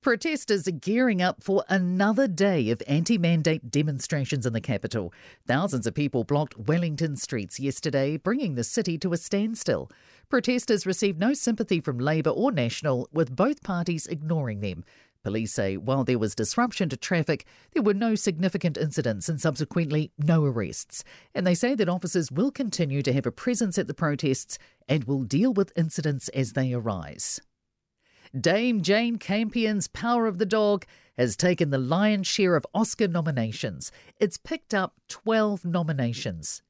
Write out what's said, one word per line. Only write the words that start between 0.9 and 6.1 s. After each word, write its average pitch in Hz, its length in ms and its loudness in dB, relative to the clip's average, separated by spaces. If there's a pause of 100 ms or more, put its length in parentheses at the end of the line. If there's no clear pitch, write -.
up 180 200 0
for 196 280 2
another 196 580 2
day 175 420 2
of 117 180 0
anti-mandate 160 840 2
demonstrations 139 720 0
in 127 60 0
the 113 80 0
capital. 104 540 -4 (340)
Thousands 131 400 0
of 113 80 -4
people 135 300 0